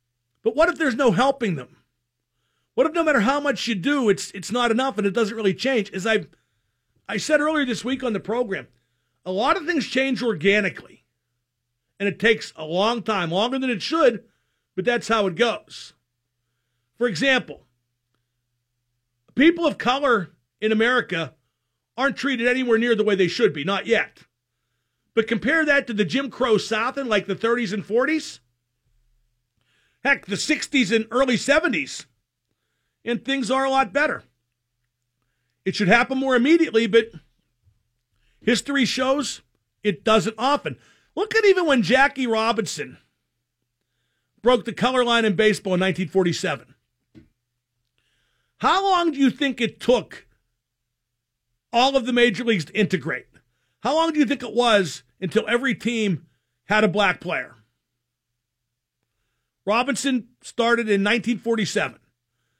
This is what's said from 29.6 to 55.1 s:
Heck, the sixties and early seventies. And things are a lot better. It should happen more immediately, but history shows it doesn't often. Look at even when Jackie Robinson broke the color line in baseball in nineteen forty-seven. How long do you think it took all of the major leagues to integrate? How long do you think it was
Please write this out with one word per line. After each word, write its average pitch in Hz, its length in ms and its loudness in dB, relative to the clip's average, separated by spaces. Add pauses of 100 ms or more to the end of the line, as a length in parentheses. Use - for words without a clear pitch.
Heck, 277 200 0
the 190 140 -6
sixties 262 520 -2
and 220 200 0
early 254 260 2
seventies. 262 680 -2 (1000)
And 233 180 -4
things 262 280 -4
are 269 140 0
a 269 60 0
lot 262 220 0
better. 285 300 -2 (1400)
It 190 80 -2
should 202 140 0
happen 240 280 4
more 262 200 0
immediately, 247 500 4
but 220 240 2 (1300)
history 262 440 0
shows 262 580 -2 (400)
it - 220 -4
doesn't 214 340 2
often. 254 400 -2 (380)
Look 427 180 -4
at 440 100 4
even 370 220 6
when 269 160 4
Jackie 262 460 2
Robinson 220 720 -2 (1400)
broke 240 240 4
the 226 80 -10
color 247 320 0
line 233 200 2
in 208 100 2
baseball 196 400 0
in 180 60 0
nineteen 190 260 -2
forty-seven. 170 720 -2 (1800)
How 349 260 2
long 349 260 2
do 269 80 -8
you 269 120 4
think 277 300 -4
it - 200 -4
took - 460 -2 (1500)
all 262 240 2
of 240 100 0
the 254 60 -2
major 240 320 2
leagues 208 220 0
to - 120 -6
integrate? 156 480 -2 (540)
How 269 160 0
long 330 160 2
do 302 80 0
you 277 60 4
think 254 180 -4
it 220 100 -10
was 214 480 2 (180)